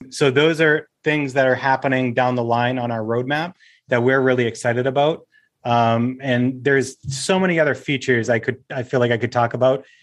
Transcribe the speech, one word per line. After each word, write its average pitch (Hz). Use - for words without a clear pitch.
So 143
those 151
are 151
things 147
that 135
are 127
happening 131
down 127
the 120
line 120
on 120
our 113
roadmap 127
that 120
we're 131
really 127
excited 120
about. 143
Um, 120
and 127
there's 135
so 190
many 180
other 147
features 123
I 117
could, 123
I 135
feel 127
like 120
I 117
could 120
talk 117
about 131